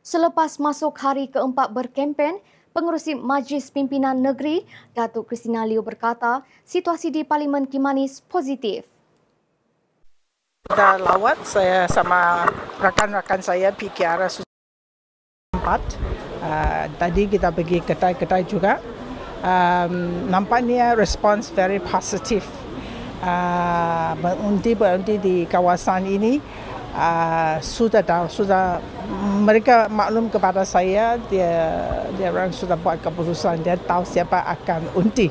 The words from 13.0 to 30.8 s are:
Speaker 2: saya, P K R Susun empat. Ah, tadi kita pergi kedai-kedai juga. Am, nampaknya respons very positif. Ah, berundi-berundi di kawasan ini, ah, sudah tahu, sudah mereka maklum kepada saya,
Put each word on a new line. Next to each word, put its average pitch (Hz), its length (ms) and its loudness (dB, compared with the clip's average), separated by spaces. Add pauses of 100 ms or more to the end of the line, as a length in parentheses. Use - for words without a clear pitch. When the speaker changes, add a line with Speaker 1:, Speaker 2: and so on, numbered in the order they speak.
Speaker 2:
saya, 190 320 2
P 202 160 -8
K 175 160 0
R 170 240 0
Susun - 160 -12 (1040)
empat. 180 320 -2 (560)
Ah, 156 560 -2
tadi 175 320 2
kita 185 240 2
pergi 170 320 0
kedai-kedai 180 640 0
juga. 208 320 0 (640)
Am, 175 880 0
nampaknya 240 640 2
respons 208 560 2
very 190 240 2
positif. 190 720 -2 (720)
Ah, 175 960 0
berundi-berundi 196 1040 2
di 185 240 2
kawasan 180 640 2
ini, 220 320 2 (560)
ah, 165 640 2
sudah 220 400 2
tahu, 175 320 0
sudah 185 480 2 (640)
mereka 220 440 6
maklum 214 460 0
kepada 190 340 2
saya, 202 540 2 (100)